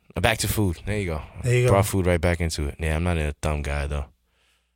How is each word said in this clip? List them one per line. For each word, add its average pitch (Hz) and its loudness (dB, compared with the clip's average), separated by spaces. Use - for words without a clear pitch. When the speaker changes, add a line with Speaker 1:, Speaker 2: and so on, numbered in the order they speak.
Speaker 1:
Back 110 2
to - -2
food. 101 0
There 104 -2
you 101 -2
go. 78 -4
Speaker 2:
There 123 0
you 123 4
go. 123 4
Speaker 1:
Brought 98 6
food 95 0
right 87 4
back 87 2
into 78 -2
it. 69 -8
Yeah, 78 0
I'm 80 -2
not 87 0
a 76 -2
thumb 76 -2
guy 73 -4
though. 71 -4